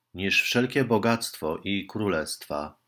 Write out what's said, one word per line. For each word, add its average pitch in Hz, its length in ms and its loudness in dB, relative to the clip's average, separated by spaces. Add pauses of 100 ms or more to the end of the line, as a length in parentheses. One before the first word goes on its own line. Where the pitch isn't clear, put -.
(140)
niż 95 280 2
wszelkie 127 420 2
bogactwo 110 800 0
i 98 220 -2
królestwa. 78 1000 -4